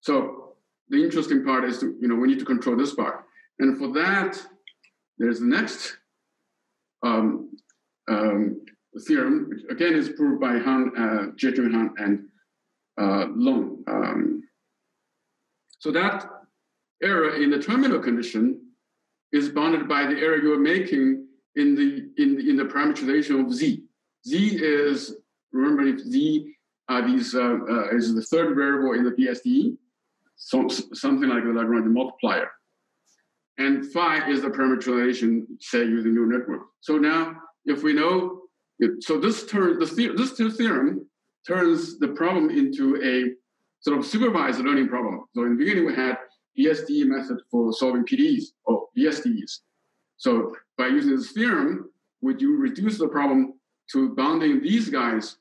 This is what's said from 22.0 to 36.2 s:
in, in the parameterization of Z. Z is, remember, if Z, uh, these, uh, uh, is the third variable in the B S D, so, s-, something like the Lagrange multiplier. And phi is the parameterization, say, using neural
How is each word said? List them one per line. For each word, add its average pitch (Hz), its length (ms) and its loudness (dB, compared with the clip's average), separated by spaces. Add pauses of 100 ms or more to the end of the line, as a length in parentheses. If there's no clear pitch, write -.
in, 139 260 2
in 139 80 4
the 127 80 0
parameterization 143 800 0
of 123 80 -4
Z. 135 300 -2 (440)
Z 196 360 0
is, 147 540 0 (360)
remember, 139 300 2
if 135 180 0
Z, 151 540 0 (340)
uh, 123 180 0
these, 123 280 0
uh, 123 240 0 (100)
uh, 113 220 -2
is 113 240 2
the 110 80 -2
third 160 320 0
variable 135 380 0
in 120 120 2
the 123 60 2
B 127 180 0
S 120 120 -4
D, 135 360 2 (600)
so, - 300 -2
s-, - 160 -4 (120)
something 139 340 0
like 120 160 0
the 117 60 0
Lagrange 113 360 2
multiplier. - 640 0 (1080)
And 139 340 0
phi 170 380 0
is 131 120 0
the 139 60 -2
parameterization, 123 960 0 (160)
say, 120 240 -2
using 113 300 2
neural 117 240 2